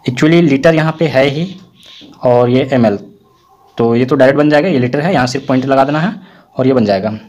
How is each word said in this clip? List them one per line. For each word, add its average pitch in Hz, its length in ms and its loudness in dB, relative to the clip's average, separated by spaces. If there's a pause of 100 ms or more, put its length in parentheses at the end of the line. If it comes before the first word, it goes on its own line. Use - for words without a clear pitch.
actually 156 380 2
लीटर 151 320 2
यहाँ 156 240 -2
पे 170 100 0
है 131 180 2
ही 151 200 -4 (800)
और 123 260 2
ये 127 220 0
एमएल, 113 240 2 (800)
तो 117 180 0
ये 123 80 2
तो 135 120 -2
direct 135 220 4
बन 151 120 2
जाएगा, 151 180 0
ये 156 100 0
लीटर 123 220 -2
है, 170 120 -2
यहाँ 131 140 0
सिर्फ 135 220 -8
point 131 160 0
लगा 135 200 2
देना 147 160 -4
है 214 140 -4 (420)
और 127 100 -2
ये 131 60 2
बन 123 120 2
जाएगा 101 260 -2 (180)